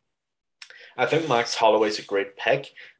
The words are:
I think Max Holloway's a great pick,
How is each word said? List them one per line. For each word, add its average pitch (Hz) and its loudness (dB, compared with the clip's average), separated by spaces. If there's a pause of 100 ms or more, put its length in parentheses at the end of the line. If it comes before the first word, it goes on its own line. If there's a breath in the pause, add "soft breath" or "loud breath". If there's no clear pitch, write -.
(1000 loud breath)
I 123 2
think 156 0
Max 117 0
Holloway's 107 2
a 104 -12
great 98 -4
pick, 139 -2 (300 loud breath)